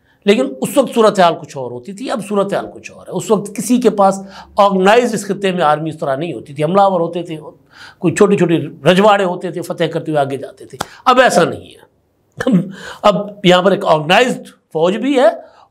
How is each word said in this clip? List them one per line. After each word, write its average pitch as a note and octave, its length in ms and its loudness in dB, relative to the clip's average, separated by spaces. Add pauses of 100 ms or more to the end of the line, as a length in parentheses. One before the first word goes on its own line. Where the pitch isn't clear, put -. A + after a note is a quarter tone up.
(280)
लेकिन A#3 180 2
उस - 320 -6
वक्त C4 160 0
सूरत G#3 260 2
हाल E3+ 140 4
कुछ - 240 -12
और B2 140 -10
होती B2 220 -14
थी, A#3+ 140 -14
अब B3 140 -6
सूरत G3 320 -4
हाल A#2 140 -6
कुछ - 240 -20
और - 160 -20
है। - 60 -14
उस F3+ 180 -4
वक्त G3+ 240 -2
किसी A#3+ 240 -2
के A3 100 2
पास G3 560 -2 (140)
ऑर्गेनाइज्ड G3+ 560 4
इस - 120 -8
खित्ते F#3 240 -4
में F3+ 120 -2
आर्मी D3+ 260 0
इस D3+ 100 -12
तरह C3+ 180 -4
नहीं D#3+ 160 -8
होती A2 200 -14
थी, C#3 80 -6
हमलावर F#3+ 400 2
होते E3+ 220 -6
थे, D#3+ 140 -10 (640)
कोई F3 120 0
छोटे-छोटे F3+ 460 2 (280)
रजवाड़े G3+ 380 4
होते F3+ 280 -6
थे, E3+ 100 -10
फतेह E3+ 260 -4
करते D#3+ 240 -6
हुए D3 100 0
आगे C3+ 160 -4
जाते - 280 -16
थे। - 120 -20 (300)
अब B3+ 120 4
ऐसा F#3+ 240 4
नहीं G#2+ 280 -6
है। - 160 -20 (600)
अब, G3 260 0 (300)
अब G3+ 420 0
यहाँ F3+ 180 6
पर F#3+ 100 4
एक - 100 -4
ऑर्गेनाइज्ड F3+ 640 0 (260)
फौज F3 220 0
भी B3+ 240 -2
है - 260 0 (260)